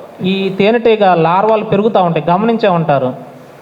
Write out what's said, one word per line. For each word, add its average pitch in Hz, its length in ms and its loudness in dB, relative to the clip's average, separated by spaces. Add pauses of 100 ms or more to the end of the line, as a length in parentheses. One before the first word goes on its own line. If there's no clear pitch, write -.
(220)
ఈ 190 360 -4
తేనెటీగ 214 560 2
లార్వాలు 196 500 0
పెరుగుతూ 208 380 0
ఉంటాయి, 160 280 -2
గమనించే 220 380 0
ఉంటారు. 143 440 0 (500)